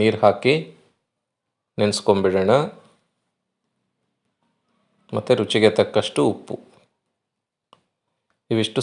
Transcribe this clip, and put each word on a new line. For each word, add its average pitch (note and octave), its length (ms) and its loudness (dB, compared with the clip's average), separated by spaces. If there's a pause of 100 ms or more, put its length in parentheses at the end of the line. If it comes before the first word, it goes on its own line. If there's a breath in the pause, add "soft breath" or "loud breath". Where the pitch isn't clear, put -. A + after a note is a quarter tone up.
ನೀರು G#2+ 240 0
ಹಾಕಿ B2 280 2 (1300)
ನೆನೆಸ್ಕೊಂಬಿಡೋಣ. G2 720 0 (2750)
ಮತ್ತು A2 160 -4 (100)
ರುಚಿಗೆ G#2+ 280 2 (120)
ತಕ್ಕಷ್ಟು - 400 -2 (100)
ಉಪ್ಪು. - 240 -14 (2000)
ಇವಿಷ್ಟು - 300 -2